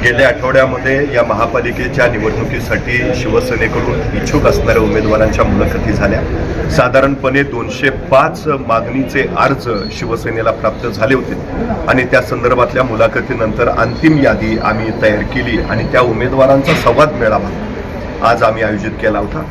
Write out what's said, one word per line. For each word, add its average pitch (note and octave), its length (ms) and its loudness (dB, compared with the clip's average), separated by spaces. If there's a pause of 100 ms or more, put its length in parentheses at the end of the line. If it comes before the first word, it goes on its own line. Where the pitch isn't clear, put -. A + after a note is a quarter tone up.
गेल्या B2 240 4
आठवड्यामध्ये C3 880 0
या A#2+ 80 4
महापालिकेच्या A#2+ 840 0
निवडणुकीसाठी A2 1080 -2
शिवसेनेकडून A2+ 1000 -2
इच्छुक A2+ 280 0
असणाऱ्या A2+ 360 2
उमेदवारांच्या G#2+ 640 2
मुलाखती G#2+ 480 0
झाल्या. G2+ 260 0 (500)
साधारणपणे C3+ 760 2
दोनशे A#2+ 460 -2
पाच D#3 580 2
मागणीचे B2+ 920 -2
अर्ज C3 320 0 (220)
शिवसेनेला A2+ 600 -4
प्राप्त A2 360 -4
झाले A2+ 280 0
होते A#2 180 -4 (540)
आणि B2+ 160 2
त्या B2 180 2
संदर्भातल्या B2 600 0
मुलाखतीनंतर A2+ 840 0
अंतिम A#2 560 2
यादी A2 400 0
आम्ही A2 380 -2
तयार G#2 200 2
केली A2 400 -2
आणि - 220 -2
त्या B2+ 180 2
उमेदवारांचा C3 720 2
संवाद C3+ 380 4
मेळावा G#2+ 560 -2 (640)
आज A#2+ 140 2
आम्ही A2+ 200 2
आयोजित G#2+ 280 -2
केला G#2+ 280 -2
होता. C3 320 -6